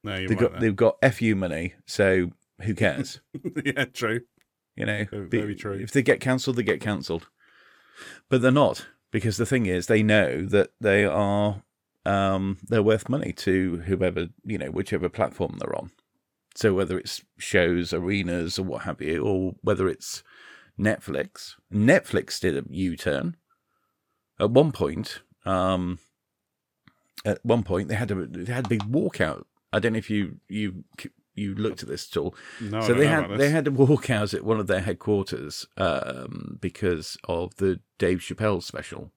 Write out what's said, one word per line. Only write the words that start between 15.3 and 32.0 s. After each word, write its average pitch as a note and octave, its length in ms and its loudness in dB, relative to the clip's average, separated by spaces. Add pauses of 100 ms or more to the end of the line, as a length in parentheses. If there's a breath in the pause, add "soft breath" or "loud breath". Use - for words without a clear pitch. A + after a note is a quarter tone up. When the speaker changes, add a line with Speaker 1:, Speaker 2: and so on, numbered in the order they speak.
Speaker 2:
they're - 180 -4
on. - 140 -8 (640)
So G2+ 200 2
whether F#2 240 0
it's - 240 -10 (160)
shows, F2 560 2
arenas, F2 640 -2
or F#2+ 60 -4
what C#2+ 180 -6
have D#2 180 -8
you, D2+ 240 -2
or F#2+ 380 0
whether F#2+ 260 2
it's - 340 -8 (560 loud breath)
Netflix. - 760 -4 (180)
Netflix - 680 2
did E2+ 180 0
a C2+ 120 -4
U-turn. E2+ 680 -4 (1000)
At G#2 120 2
one C#3 220 6
point, - 500 -6 (240)
um, F#2 520 0 (1300)
at G#2 200 -2
one A#2 180 2
point F#2+ 260 -2
they F#2+ 60 -2
had G#2+ 160 -2
a, F#2 160 -2
they F2+ 260 -8
had B2 140 -2
a - 20 -6
big G#2 160 2
walkout. G2+ 600 -2 (280)
I G#2+ 60 2
don't A2 160 2
know A2+ 40 -2
if - 120 -8
you, G2+ 260 -2 (120)
you, F#2+ 360 -6 (500)
you G2 200 -6
looked - 280 -4
at - 60 -12
this - 220 -8